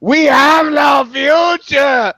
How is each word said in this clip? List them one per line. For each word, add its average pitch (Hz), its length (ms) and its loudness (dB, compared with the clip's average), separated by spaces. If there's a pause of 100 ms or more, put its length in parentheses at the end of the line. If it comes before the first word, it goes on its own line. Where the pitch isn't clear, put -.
We 285 260 0
have 302 460 2
no 285 400 0
future. 277 1040 -2